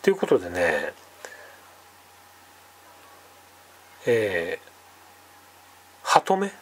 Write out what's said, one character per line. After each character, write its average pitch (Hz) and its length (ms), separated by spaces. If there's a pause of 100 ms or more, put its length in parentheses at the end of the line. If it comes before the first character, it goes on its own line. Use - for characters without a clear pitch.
と 196 80
い - 20
う 190 40
こ - 100
と 131 120
で 87 120
ね、 - 420 (3000)
え 101 580
ー、 - 60 (1300)
ハ - 180
ト 190 160
メ？ 196 260